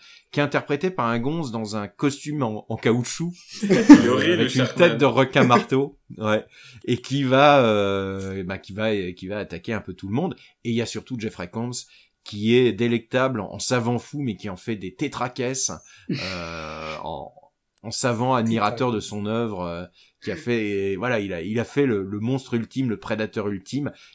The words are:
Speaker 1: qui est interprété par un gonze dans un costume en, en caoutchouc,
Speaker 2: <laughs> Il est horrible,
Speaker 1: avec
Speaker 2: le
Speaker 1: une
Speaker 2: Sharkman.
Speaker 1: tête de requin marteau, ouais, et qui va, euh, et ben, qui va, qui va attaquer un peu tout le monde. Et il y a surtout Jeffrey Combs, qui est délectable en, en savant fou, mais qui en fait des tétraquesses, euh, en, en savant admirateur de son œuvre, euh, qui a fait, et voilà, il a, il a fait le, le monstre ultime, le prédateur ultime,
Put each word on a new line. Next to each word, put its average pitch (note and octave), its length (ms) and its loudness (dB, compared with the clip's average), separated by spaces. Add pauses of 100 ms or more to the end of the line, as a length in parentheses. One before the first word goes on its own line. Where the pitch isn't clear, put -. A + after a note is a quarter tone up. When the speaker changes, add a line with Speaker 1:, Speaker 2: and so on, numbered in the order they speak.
(300)
Speaker 1:
qui - 100 -2
est - 20 4
interprété C#3+ 480 0
par C3 160 -2
un A#2 120 0
gonze C#3+ 320 -2
dans A2 260 -6
un G2+ 120 -6
costume D3 540 -2
en, G#2+ 260 -2
en A2+ 80 -4
caoutchouc, B2 560 0 (160)
Speaker 2:
<laughs> - 160 -8
Il G3 80 4
est A3+ 360 8
horrible, E3 240 2
Speaker 1:
avec F3+ 60 2
Speaker 2:
le - 60 2
Speaker 1:
une - 40 0 (180)
Speaker 2:
Sharkman. F3 220 4
Speaker 1:
tête D#3 100 0
de C#3 60 4
requin C3 400 4
marteau, C3 540 2 (180)
ouais, G#2+ 280 0 (420)
et A#2+ 120 2
qui C#3 260 -2
va, C3+ 400 8
euh, G2 720 0
et F#2+ 80 -6
ben, F#2 140 -6
qui - 140 -16
va, G#2+ 220 0 (180)
qui F#2 140 -14
va G#2 120 -6
attaquer F#2+ 340 -8
un G#2 80 -4
peu F#2 140 -12
tout G2 140 -12
le G#2 60 -4
monde. A#2+ 200 -2 (300)
Et A#2+ 60 -4
il A2+ 60 0
y A#2 60 0
a A2 40 -2
surtout A2+ 320 -10
Jeffrey G2+ 320 -8
Combs, A#2+ 220 -6 (520)
qui G#2+ 300 0
est B2 180 6
délectable A#2+ 680 0
en, F#2+ 120 -8
en G#2 60 -12
savant A#2+ 400 0
fou, C#3+ 240 -10
mais A2+ 140 -4
qui G#2 120 -10
en F#2 80 -8
fait A2+ 200 -6
des F#2 180 -10
tétraquesses, C3 760 -4 (400)
euh, E2 960 -8
en, D2+ 280 -10 (500)
en A2+ 80 -12
savant B2 440 0
admirateur A2+ 560 2
de G#2 100 0
son G#2 260 -6
œuvre, A2 360 -2
euh, F2 220 -6 (380)
qui G#2+ 80 -6
a F#2 60 -6
fait, G2+ 560 -2
et F#2+ 40 -2
voilà, A#2 220 -2
il G2 140 -4
a, E2+ 80 -6
il G#2+ 180 -4
a A2+ 60 0
fait C#3+ 220 2
le, G#2 180 0
le G#2 160 -6
monstre B2+ 320 -4
ultime, A#2+ 380 -2
le G2 80 -2
prédateur G#2+ 500 -4
ultime, A2+ 420 -4 (240)